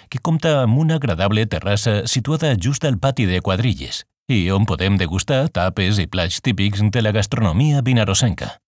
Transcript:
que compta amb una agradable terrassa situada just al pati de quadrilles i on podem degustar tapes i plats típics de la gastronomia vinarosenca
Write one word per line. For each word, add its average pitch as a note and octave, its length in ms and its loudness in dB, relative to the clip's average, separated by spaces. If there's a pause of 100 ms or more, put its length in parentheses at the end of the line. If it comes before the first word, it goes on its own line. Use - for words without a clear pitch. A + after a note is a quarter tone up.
(100)
que C3 100 -8
compta D#3+ 400 0
amb A#2+ 160 2
una D#3+ 240 0
agradable G#2 460 0
terrassa G#2 580 0
situada D3+ 560 0
just C3 240 -2
al C3 140 0
pati C3 320 0
de F2+ 100 0
quadrilles G2 640 -2 (240)
i F#2+ 220 2
on G2 180 2
podem F#2+ 320 0
degustar F#2+ 480 0
tapes F#2+ 540 0
i F#2+ 80 -4
plats E2+ 320 -2
típics G2+ 500 0
de B2 80 0
la G#2+ 160 0
gastronomia A2 640 2
vinarosenca A2+ 880 0